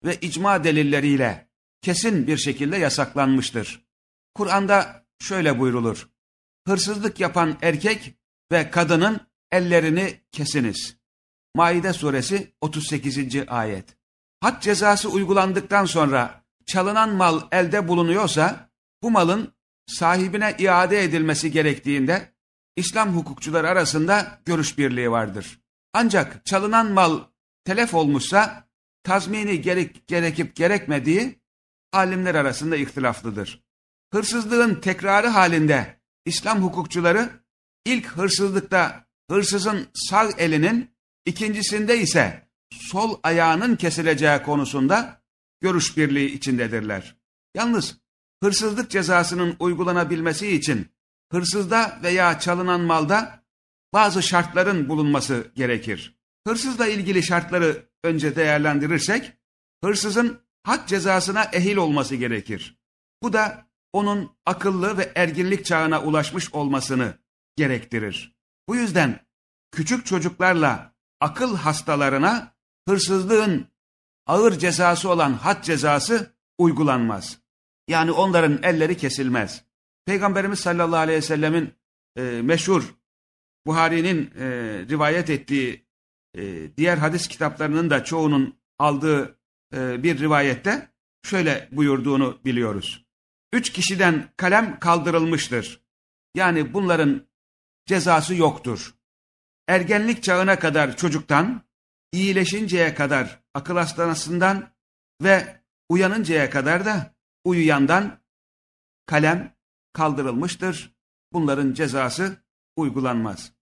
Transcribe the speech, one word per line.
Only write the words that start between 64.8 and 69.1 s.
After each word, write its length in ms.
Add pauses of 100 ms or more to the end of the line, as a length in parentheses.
ve 180
erginlik 500
çağına 380
ulaşmış 500
olmasını 600 (420)
gerektirir. 800 (320)
Bu 80
yüzden 440 (520)